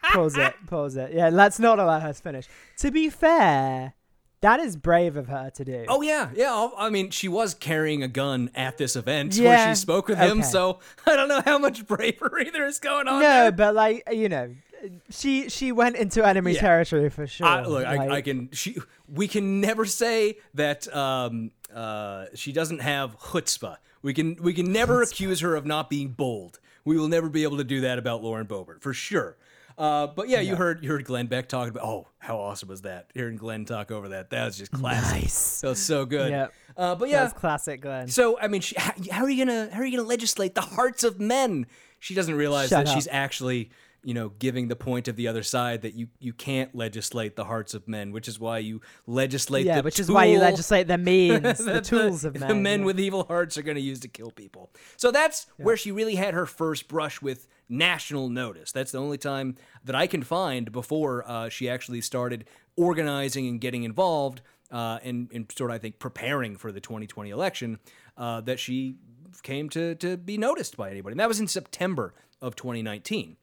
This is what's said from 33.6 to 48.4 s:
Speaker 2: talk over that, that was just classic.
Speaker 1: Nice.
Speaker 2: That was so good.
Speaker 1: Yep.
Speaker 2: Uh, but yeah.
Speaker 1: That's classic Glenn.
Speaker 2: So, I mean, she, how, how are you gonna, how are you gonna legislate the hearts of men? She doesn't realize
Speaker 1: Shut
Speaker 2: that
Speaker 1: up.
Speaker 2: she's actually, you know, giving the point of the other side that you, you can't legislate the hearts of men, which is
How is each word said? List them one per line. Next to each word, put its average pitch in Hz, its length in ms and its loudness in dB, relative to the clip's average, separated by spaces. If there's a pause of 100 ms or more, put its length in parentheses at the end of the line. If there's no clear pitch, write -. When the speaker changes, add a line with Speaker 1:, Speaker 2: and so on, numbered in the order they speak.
Speaker 2:
talk 107 240 -8
over 104 200 -10
that, 95 200 -12
that 120 160 -4
was 101 100 -8
just 98 160 -12
classic. 123 500 -2
Speaker 1:
Nice. - 380 -2
Speaker 2:
That 139 80 -4
was 131 140 -2
so 139 240 0
good. 135 240 0
Speaker 1:
Yep. 139 220 -4 (260)
Speaker 2:
Uh, 180 160 0
but 226 160 -2
yeah. 277 140 4
Speaker 1:
That's 233 140 -4
classic 147 440 -4
Glenn. 131 260 -8
Speaker 2:
So, 233 300 4
I 214 100 -2
mean, 196 140 -2
she, - 160 -8
how, - 140 -2 (180)
how 196 140 -2
are 269 40 0
you 262 160 2
gonna, 226 280 0
how 202 80 -6
are 262 40 0
you 254 120 -2
gonna 226 120 -2
legislate 226 460 0
the 202 80 0
hearts 233 420 0
of 196 160 0
men? 214 460 2 (320)
She - 160 -12
doesn't 165 220 0
realize 143 340 2
Speaker 1:
Shut 143 160 6
Speaker 2:
that 143 60 2
Speaker 1:
up. - 40 4
Speaker 2:
she's 143 140 -2
actually, 131 600 -2 (320)
you 120 120 -6
know, 110 240 -6
giving 123 300 -2
the 117 80 -4
point 123 320 -4
of 113 80 -6
the 117 120 -2
other 113 140 -4
side 120 400 -2
that 110 100 -8
you, 117 160 -10 (120)
you 123 120 -10
can't 131 420 -6
legislate 110 640 -6
the 110 80 -6
hearts 110 300 -8
of 101 120 -14
men, 104 260 -8
which 110 160 -10
is 107 120 -14